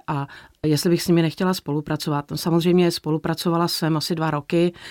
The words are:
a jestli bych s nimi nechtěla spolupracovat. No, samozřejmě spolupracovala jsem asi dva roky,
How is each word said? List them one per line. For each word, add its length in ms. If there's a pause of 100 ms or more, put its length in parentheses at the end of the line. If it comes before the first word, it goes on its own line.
a 200 (400)
jestli 240
bych 120
s 60
nimi 140
nechtěla 320
spolupracovat. 760
No, 60
samozřejmě 540
spolupracovala 800
jsem 280
asi 180
dva 160
roky, 420 (180)